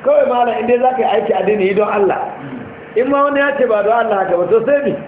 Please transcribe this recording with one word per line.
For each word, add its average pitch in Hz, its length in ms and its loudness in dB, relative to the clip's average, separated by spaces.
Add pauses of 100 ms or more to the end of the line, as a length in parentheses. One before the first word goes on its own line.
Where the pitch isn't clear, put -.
Kawai 277 240 4
malam, 240 320 0
in 220 80 -4
dai 240 100 4
za 254 160 2
ka 233 40 -4
yi 226 60 0
aiki 214 300 0
addini, 190 320 0
yi 196 80 0
don 208 140 2
Allah. 196 420 0 (640)
In 254 160 0
ma 277 140 2
wani 285 160 0
ya 277 180 0
ce 247 80 2
ba 214 160 0
don 208 100 0
Allah 226 300 0
haka 185 160 0
ba, 175 80 0
to 220 180 2
sai 277 220 2
mi? 185 80 0 (120)